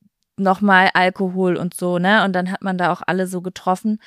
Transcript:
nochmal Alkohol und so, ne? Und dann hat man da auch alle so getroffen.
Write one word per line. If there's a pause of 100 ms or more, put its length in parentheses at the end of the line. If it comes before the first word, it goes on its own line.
(380)
nochmal
Alkohol
und
so,
ne?
Und
dann
hat
man
da
auch
alle
so
getroffen.